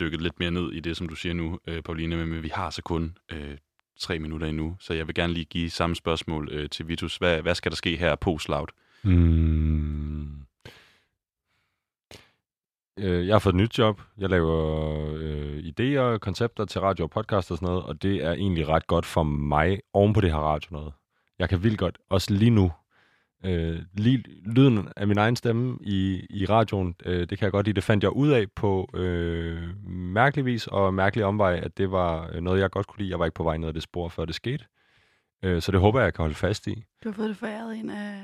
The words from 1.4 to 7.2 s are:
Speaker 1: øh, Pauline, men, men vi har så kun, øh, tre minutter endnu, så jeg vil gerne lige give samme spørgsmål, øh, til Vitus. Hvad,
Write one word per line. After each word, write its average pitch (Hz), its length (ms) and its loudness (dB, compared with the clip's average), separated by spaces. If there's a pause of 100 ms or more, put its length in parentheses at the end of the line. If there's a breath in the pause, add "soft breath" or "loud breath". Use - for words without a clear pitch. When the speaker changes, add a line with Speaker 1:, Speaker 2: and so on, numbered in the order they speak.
Speaker 1:
øh, 82 160 -6
Pauline, 82 340 -4
men, 82 120 -2
men 82 140 -6
vi 78 120 -6
har 90 160 -4
så 87 120 -10
kun, 82 360 -4 (140)
øh, 71 240 -10 (440)
tre 85 180 -4
minutter 78 280 -6
endnu, 78 340 -4
så - 140 -8
jeg 80 120 -4
vil 78 80 -8
gerne 87 180 0
lige 82 120 -4
give 85 260 -4
samme 85 260 -2
spørgsmål, 80 560 -4
øh, 76 180 -6
til 80 180 -10
Vitus. 82 280 -6
Hvad, 85 260 2